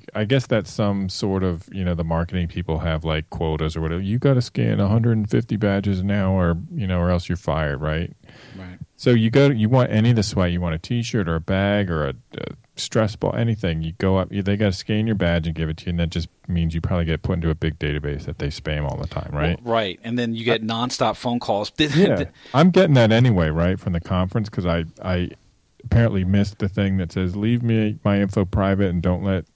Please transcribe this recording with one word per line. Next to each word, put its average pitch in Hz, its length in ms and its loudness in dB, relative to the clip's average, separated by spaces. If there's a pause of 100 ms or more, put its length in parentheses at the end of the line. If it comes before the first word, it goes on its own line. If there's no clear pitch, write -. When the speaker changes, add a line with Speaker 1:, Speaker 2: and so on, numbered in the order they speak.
(160)
Speaker 1:
I 107 100 -2
guess 131 220 2
that's 107 240 0
some 101 360 0
sort 95 360 -2
of, 87 280 -2
you 95 140 -6
know, 90 100 0
the 82 80 -2
marketing 82 440 -2
people 80 320 -4
have, 80 260 -2
like, 78 240 -2
quotas 80 460 -2
or 80 60 -4
whatever. 80 200 -2
"You 98 180 -2
gotta 135 220 0
scan 110 380 -2
a 101 80 2
hundred 113 300 2
and 107 120 -2
fifty 120 260 0
badges 98 440 0
an 95 120 -2
hour, 95 460 2 (160)
you 123 140 -4
know, 90 120 -2
or 87 120 0
else 87 180 -2
you're 87 80 -2
fired," 73 420 -4
right? 78 320 -4 (460)
Speaker 2:
Right. 90 220 -16 (180)
Speaker 1:
So - 140 2
you 113 180 6
go, 139 200 6
you 107 200 2
want 127 220 4
any 113 180 4
of 123 80 4
the 104 60 2
sweat, 90 280 0
you 87 80 -2
want 85 160 -2
a 80 40 -6
T-shirt 113 500 -2
or 82 60 0
a 78 60 -2
bag 98 480 0
or 78 180 0
a, 67 60 -4 (240)
a - 80 -8 (300)
stress - 400 0
ball, - 200 -2
anything, 104 460 -2
you 82 160 -6
go 95 200 2
up, 90 140 -2
you, 98 100 -2
they 101 160 0
gotta 101 160 2
scan 107 340 -2
your 110 80 0
badge 85 320 0
and 80 80 -4
give 80 140 -2
it 78 80 -6
to - 80 -20
you, 92 60 -4
and 85 80 -2
that 85 100 0
just 82 180 -4 (200)
means 82 260 0
you 82 80 -4
probably 87 240 0
get 80 160 -2
put - 120 -2
into 82 160 0
a 78 60 0
big 78 240 -2
database 73 460 -4
that 73 140 -8
they 76 80 -2
spam 73 420 -6
all 65 80 -6
the 78 100 -6
time, - 240 -8
right? 76 320 -2
Speaker 2:
Well, 117 120 -2
right, 101 280 -2
and 117 160 -4
then 117 160 -2
you 113 80 -8
get 113 180 0
Speaker 1:
Uh, 110 40 -6
Speaker 2:
nonstop 113 520 -2
phone 120 220 -4
calls. 104 360 -2
<laughs> - 40 0
Speaker 1:
Yeah, 147 460 4 (280)
I'm 165 180 8
getting 165 240 6
that 113 160 8
anyway, 110 380 6
right, 87 300 2
from 95 140 -4
the 85 80 -2
conference, 92 480 -2
'cause 92 160 -4
I, 85 180 0 (200)
I 90 260 -2 (560)
apparently 110 400 2
missed 101 340 0
the 104 80 -2
thing 98 300 0
that 87 160 -4
says, 92 240 -2
"Leave 120 260 0
me 110 400 0
my 101 160 2
info 101 240 0
private 98 460 2
and 87 120 0
don't 90 220 0
let, 95 220 -2 (100)